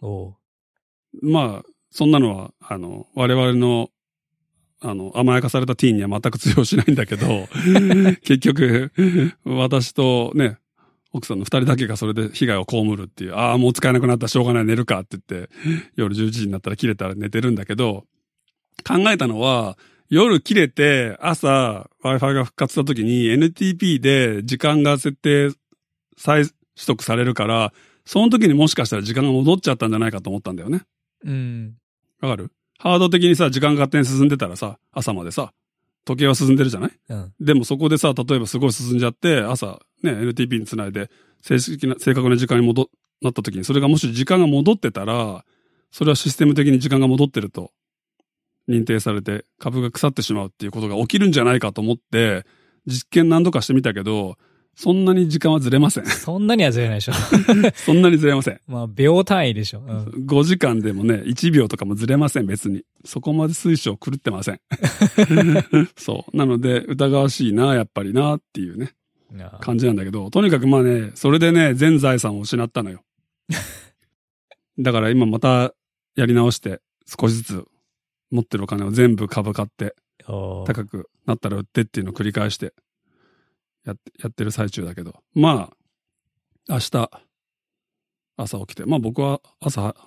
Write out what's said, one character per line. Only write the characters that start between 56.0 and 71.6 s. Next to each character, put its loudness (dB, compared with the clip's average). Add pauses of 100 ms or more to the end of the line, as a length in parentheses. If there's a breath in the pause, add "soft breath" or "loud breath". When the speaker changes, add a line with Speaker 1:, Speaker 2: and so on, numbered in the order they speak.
Speaker 2:
ん。 -16
Speaker 1:
そ -6
ん 0
な 2
に 2
は 2
ず -2
れ 0
な -2
い -2
で -4
し -6
ょ。 -4 (340)
Speaker 2:
<laughs> 4
そ 0
ん 6
な 8
に 6
ず 2
れ 4
ま 0
せ -4
ん。 -16
Speaker 1:
ま -8
あ、 -8
秒 4
単 2
位 -2
で -4
し -8
ょ。 -14
う -8
ん。 -8
Speaker 2:
五 4
時 2
間 0
で -2
も -4
ね、 2
一 0
秒 4
と -6
か -6
も -4
ず -4
れ 2
ま 2
せ -2
ん、 0
別 -4
に。 -4 (220)
そ -10
こ -4
ま 0
で -2
水 0
晶 -6
狂 -10
っ -8
て -4
ま -8
せ -6
ん。 -14 (680)
Speaker 1:
<laughs> 4
Speaker 2:
そ -8
う。 -8
な 2
の 2
で、 0
疑 0
わ 2
し 0
い 0
な、 2
や 2
っ -4
ぱ -8
り -6
な、 2
っ -10 (100)
て -12
い -8
う -12
ね、 -8 (480)
Speaker 1:
あ -18
あ。 -20
Speaker 2:
感 -4
じ 0
な 4
ん 2
だ -4
け -8
ど、 -8
と 2
に 4
か 2
く 0
ま 6
あ 4
ね、 0
そ 0
れ 4
で 4
ね、 4